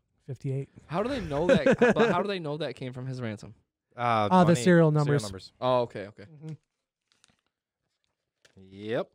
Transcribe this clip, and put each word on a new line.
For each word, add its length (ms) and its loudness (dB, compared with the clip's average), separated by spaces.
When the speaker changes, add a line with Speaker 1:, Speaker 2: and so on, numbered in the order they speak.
Speaker 1:
Fifty-eight. 420 -8
Speaker 2:
How 140 -6
do 80 -4
they 120 -6
know 260 -4
that? 320 4
Speaker 1:
<laughs> 160 4
Speaker 2:
But 160 2
how 100 -2
do 60 -4
they 120 -6
know 180 -8
that 180 -8
came 180 -10
from 140 -10
his 140 -8
ransom? 340 -10
Speaker 3:
Uh, 40 -12
Speaker 1:
Uh, 280 0
the 60 0
Speaker 3:
money, 40 4
Speaker 1:
serial 80 -2
Speaker 3:
serial 280 6
Speaker 1:
numbers. 320 0
Speaker 3:
numbers. 360 -12
Speaker 2:
Oh, 220 2
okay, 260 -8
okay. 160 -20
Speaker 1:
Mm-hmm. 300 -16
Speaker 3:
Yep. 460 -8